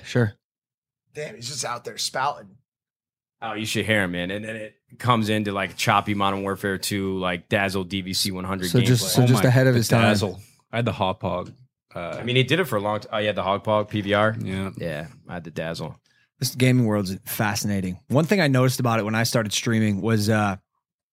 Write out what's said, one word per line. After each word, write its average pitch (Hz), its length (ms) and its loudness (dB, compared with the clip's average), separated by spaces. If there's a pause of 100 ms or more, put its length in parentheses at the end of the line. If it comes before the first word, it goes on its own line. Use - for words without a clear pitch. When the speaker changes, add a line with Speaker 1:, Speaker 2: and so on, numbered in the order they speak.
Speaker 1:
sure. 117 300 0 (800)
Speaker 2:
Damn, 151 220 -12
he's 117 120 -14
just 143 160 -6
out 120 200 -8
there 107 140 -10
spouting. 131 580 -4 (840)
Speaker 3:
Oh, 110 120 -8
you 107 140 -6
should 104 200 -2
hear 107 160 4
him, 90 100 -2
man. 90 200 -4
And 104 120 -8
then 110 120 -12
it 107 180 -14 (240)
comes 113 300 2
into, 107 240 0
like, 95 240 -4
choppy 104 380 2
Modern 98 280 0
Warfare 98 340 -2
two, 98 420 -4
like, 90 300 -4
Dazzle 98 360 0
D 95 160 -4
V 92 140 -8
C 98 180 -2
one 92 120 -8
hundred 92 260 -4
Speaker 1:
So 123 100 4
just, 120 240 4
Speaker 3:
gameplay. - 60 -4
Speaker 1:
so 131 120 4
Speaker 4:
Oh 123 40 6
Speaker 1:
just 117 180 4
Speaker 4:
my, 131 40 6
Speaker 1:
ahead 131 200 6
of 127 60 4
Speaker 4:
the 120 40 4
Speaker 1:
his 113 100 0
time. 117 140 4
Speaker 4:
Dazzle. 101 380 2 (320)
I 113 40 -6
had 120 80 0
the 107 80 0
Hog 95 280 -4
Pog. 90 320 -6 (420)
Uh, 85 240 -8
Speaker 3:
I 95 60 -10
mean, 123 120 -2
he 131 60 6
did 143 160 2
it 190 60 0
for 120 120 -2
a 101 40 0
long 104 200 -2
t-, - 120 -14
oh, 110 60 -2
yeah, 107 140 0
the 95 120 -2
Hog 98 180 0
Pog 107 260 2
P 107 120 -2
V 101 140 0
R. 110 260 4
Speaker 4:
Yeah. 95 360 -4
Speaker 3:
Yeah, 82 300 -6 (220)
I 87 60 -12
had 87 100 -10
the 85 80 -14
Dazzle. 82 440 -8 (440)
Speaker 1:
This - 140 -4
gaming 127 300 4
world's 101 320 0 (100)
fascinating. 101 840 -2
One 143 160 2
thing 196 160 2
I 151 80 4
noticed 127 320 4
about 117 180 2
it 104 60 0
when 110 100 -2
I 113 80 2
started 113 300 0
streaming 110 480 2
was, 107 280 2
uh, 104 280 2 (560)